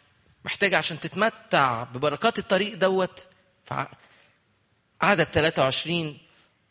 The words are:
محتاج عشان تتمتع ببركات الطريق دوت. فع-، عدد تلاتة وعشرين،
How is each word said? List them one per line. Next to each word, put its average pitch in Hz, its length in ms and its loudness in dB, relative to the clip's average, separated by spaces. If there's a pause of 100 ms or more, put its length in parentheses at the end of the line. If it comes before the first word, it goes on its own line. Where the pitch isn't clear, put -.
(460)
محتاج 190 280 -2
عشان 160 260 0
تتمتع 151 840 0
ببركات 143 560 -2
الطريق 202 360 -2
دوت. 185 520 0 (380)
فع-، - 280 -8 (1080)
عدد 165 240 4
تلاتة 160 380 2
وعشرين، 156 540 -2 (540)